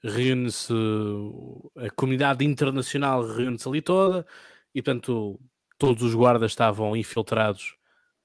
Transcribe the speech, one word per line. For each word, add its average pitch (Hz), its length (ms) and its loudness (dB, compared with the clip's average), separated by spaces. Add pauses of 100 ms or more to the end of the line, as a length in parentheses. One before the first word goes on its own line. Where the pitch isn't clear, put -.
reúne-se, 123 680 -2 (1040)
a 117 140 -8
comunidade 135 540 0
internacional 139 760 0
reúne-se 120 460 -4
ali 151 140 -4
toda, 185 420 2 (500)
e 135 60 -4
portanto 117 580 -4 (380)
todos 123 280 4
os 117 100 2
guardas 117 380 6
estavam 107 440 2
infiltrados 107 800 -2 (480)